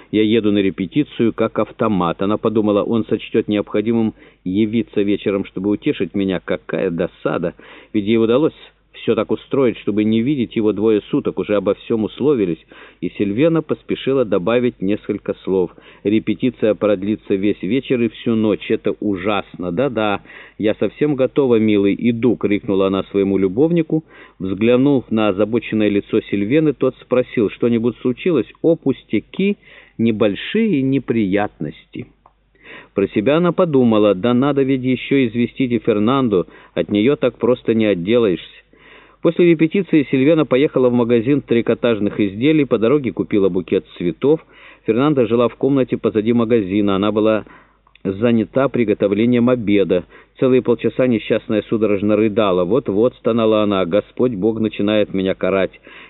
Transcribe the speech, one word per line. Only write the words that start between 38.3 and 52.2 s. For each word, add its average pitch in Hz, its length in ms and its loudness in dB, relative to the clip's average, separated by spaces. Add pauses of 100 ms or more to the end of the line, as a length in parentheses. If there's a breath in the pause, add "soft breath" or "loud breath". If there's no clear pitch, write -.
После 170 240 4
репетиции 165 640 2
Сильвена 147 340 4
поехала 131 460 2
в - 20 -2
магазин 120 480 2
трикотажных 113 800 0
изделий, 120 460 0
по 120 100 0
дороге 120 340 0
купила 98 380 0
букет 90 380 -2 (100)
цветов. 127 480 0 (400 loud breath)
Фернанда 127 420 2
жила 117 220 2
в - 80 -8
комнате 135 400 0
позади 107 380 0
магазина, 104 600 0
она 104 140 0
была 107 360 0 (580 loud breath)
занята 113 640 0
приготовлением 117 800 0
обеда. 98 560 0 (340 loud breath)
Целые 127 220 4
полчаса 120 460 0
несчастная 110 560 -2
судорожно 104 540 0
рыдала. 101 480 2